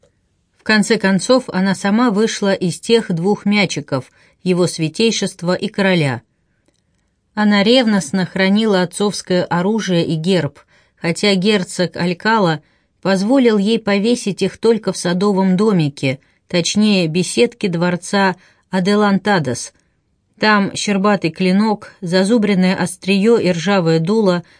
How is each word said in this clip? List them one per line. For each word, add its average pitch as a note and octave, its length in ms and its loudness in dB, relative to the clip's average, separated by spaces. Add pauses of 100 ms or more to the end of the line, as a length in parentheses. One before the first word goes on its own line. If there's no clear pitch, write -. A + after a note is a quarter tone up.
(560)
В - 60 -20
конце A3 340 2
концов, A3 520 0
она F#3 260 -2
сама A3 360 0
вышла G3+ 440 0
из - 240 -4
тех A3+ 340 0
двух F#3+ 340 -2
мячиков, F3+ 640 -2 (300)
его F3+ 240 0
святейшества F3+ 880 -2
и - 140 -4
короля. E3+ 540 0 (1120)
Она G#3 280 2
ревностно G#3+ 640 2
хранила G3 560 2
отцовское F3+ 600 -2
оружие F#3 600 -2
и D#3+ 120 -2
герб, D#3+ 440 -2 (360)
хотя G3 380 -2
герцог F3+ 640 -2
Алькала F3+ 640 0 (380)
позволил G#3+ 580 2
ей G#3+ 200 0
повесить G3+ 640 -2
их F#3 160 -4
только A3 340 0
в - 40 -8
садовом F#3 600 0
домике, D#3 640 0 (300)
точнее, F#3+ 580 0
беседке F#3+ 640 -2
дворца F3 640 -2 (360)
Аделантадос. F#3+ 1000 0 (640)
Там G#3 360 2
щербатый G3 560 -2
клинок, G3+ 720 -2
зазубренное F#3+ 720 2
острие G3 640 0
и F3+ 140 0
ржавое E3 480 0
дуло, F3+ 420 0 (180)